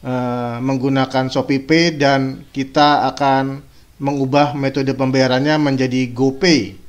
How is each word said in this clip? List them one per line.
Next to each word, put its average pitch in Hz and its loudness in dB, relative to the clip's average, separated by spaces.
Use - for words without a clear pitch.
eh, 123 -4
menggunakan 131 -2
ShopeePay 151 0
dan 139 0
kita 139 2
akan 135 -2
mengubah 143 0
metode 135 -2
pembayarannya 131 2
menjadi 131 0
GoPay? 135 2